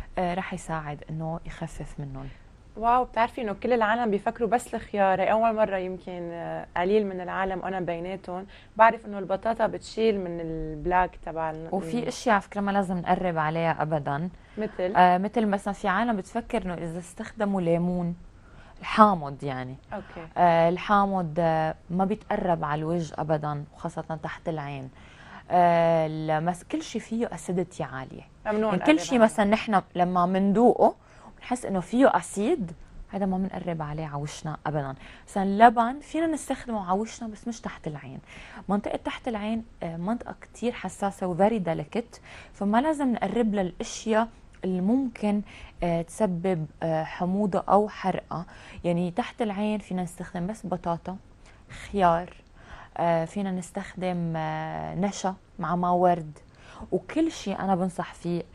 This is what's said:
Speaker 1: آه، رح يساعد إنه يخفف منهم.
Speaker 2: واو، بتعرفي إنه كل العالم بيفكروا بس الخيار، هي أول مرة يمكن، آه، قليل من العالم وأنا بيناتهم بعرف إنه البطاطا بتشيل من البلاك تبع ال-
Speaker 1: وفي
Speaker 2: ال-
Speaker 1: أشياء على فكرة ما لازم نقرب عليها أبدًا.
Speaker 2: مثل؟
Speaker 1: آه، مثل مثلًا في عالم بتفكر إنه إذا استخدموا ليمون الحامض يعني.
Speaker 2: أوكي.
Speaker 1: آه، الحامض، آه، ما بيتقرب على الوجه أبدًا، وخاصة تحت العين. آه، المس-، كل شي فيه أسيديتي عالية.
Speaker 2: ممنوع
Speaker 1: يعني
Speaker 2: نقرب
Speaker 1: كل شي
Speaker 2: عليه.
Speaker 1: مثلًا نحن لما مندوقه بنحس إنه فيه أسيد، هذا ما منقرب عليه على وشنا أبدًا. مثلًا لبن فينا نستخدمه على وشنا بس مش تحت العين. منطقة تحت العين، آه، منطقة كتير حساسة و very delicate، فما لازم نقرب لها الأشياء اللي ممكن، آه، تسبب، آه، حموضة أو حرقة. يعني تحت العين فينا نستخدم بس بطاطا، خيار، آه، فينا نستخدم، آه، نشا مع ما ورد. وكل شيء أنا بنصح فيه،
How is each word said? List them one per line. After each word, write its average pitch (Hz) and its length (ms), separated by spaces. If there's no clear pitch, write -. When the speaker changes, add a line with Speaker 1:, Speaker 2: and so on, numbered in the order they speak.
Speaker 1:
آه، 175 160
رح 185 200
يساعد 156 560
إنه 160 360
يخفف - 540
منهم. 135 280
Speaker 2:
واو، 240 260
بتعرفي 240 380
إنه 208 120
كل 226 200
العالم 226 380
بيفكروا 220 380
بس 240 260
الخيار، 190 460
هي 185 100
أول 220 240
مرة 208 220
يمكن، 180 540
آه، 160 360
قليل 202 300
من 185 140
العالم 180 380
وأنا 185 200
بيناتهم 180 640
بعرف 226 280
إنه 202 140
البطاطا 196 480
بتشيل 202 520
من 175 220
البلاك 160 840
تبع 160 260
ال- 160 200
Speaker 1:
وفي 190 280
Speaker 2:
ال- 233 80
Speaker 1:
أشياء 247 260
على 196 80
فكرة - 200
ما 202 100
لازم 190 260
نقرب 175 400
عليها 160 440
أبدًا. 151 480
Speaker 2:
مثل؟ 214 380
Speaker 1:
آه، 180 220
مثل 208 280
مثلًا 202 280
في 208 140
عالم 214 300
بتفكر 220 480
إنه 180 80
إذا 165 260
استخدموا 202 640
ليمون 175 540
الحامض 160 640
يعني. 127 320
Speaker 2:
أوكي. 170 340
Speaker 1:
آه، 170 320
الحامض، 190 680
آه، 160 360
ما 180 160
بيتقرب 190 580
على 147 160
الوجه 160 380
أبدًا، 147 460
وخاصة 160 480
تحت - 260
العين. 143 400
آه، 165 580
المس-، 156 540
كل 311 200
شي - 160
فيه 226 340
أسيديتي 175 500
عالية. 131 380
Speaker 2:
ممنوع 214 240
Speaker 1:
يعني 185 140
Speaker 2:
نقرب 302 120
Speaker 1:
كل 311 40
شي 277 160
Speaker 2:
عليه. 233 80
Speaker 1:
مثلًا 220 220
نحن 208 360
لما 180 300
مندوقه 196 680
بنحس - 280
إنه 190 140
فيه 240 280
أسيد، 202 540
هذا 202 160
ما 185 120
منقرب 180 440
عليه 151 240
على 143 160
وشنا 151 440
أبدًا. 139 300
مثلًا 196 400
لبن 247 320
فينا 320 280
نستخدمه 247 600
على 190 100
وشنا 220 280
بس 208 200
مش 233 140
تحت - 260
العين. 143 320
منطقة 208 280
تحت - 300
العين، 220 360
آه، 165 140
منطقة 202 440
كتير - 300
حساسة 196 560
و 175 100
very 208 300
delicate، 160 520
فما 208 280
لازم 294 320
نقرب 208 420
لها 196 80
الأشياء 220 640
اللي 185 180
ممكن، 214 600
آه، 170 180
تسبب، 180 640
آه، 160 200
حموضة 185 680
أو 208 200
حرقة. - 560
يعني 175 280
تحت - 300
العين 208 380
فينا 185 240
نستخدم 175 440
بس 220 180
بطاطا، 175 520
خيار، 180 640
آه، 165 280
فينا 196 260
نستخدم، 180 840
آه، 156 600
نشا 190 400
مع 165 160
ما 175 140
ورد. 175 480
وكل 311 400
شيء - 280
أنا 190 160
بنصح 180 380
فيه، 175 300